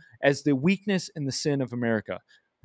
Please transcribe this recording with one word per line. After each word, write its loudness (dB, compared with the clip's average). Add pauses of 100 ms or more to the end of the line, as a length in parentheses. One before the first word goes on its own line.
(220)
as 4
the 4
weakness 0
and -4
the -4
sin -2
of -4
America? -2 (420)